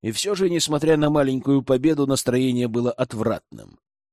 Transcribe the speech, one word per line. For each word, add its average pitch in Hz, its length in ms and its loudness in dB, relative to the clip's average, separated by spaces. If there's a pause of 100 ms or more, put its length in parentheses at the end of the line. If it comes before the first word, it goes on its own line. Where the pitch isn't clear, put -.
И 107 120 -6
все 196 220 -4
же, 185 140 0
несмотря 156 460 2
на 147 140 2
маленькую 135 540 2
победу, 139 440 2
настроение 127 640 0
было 120 240 -2
отвратным. 110 880 -6 (320)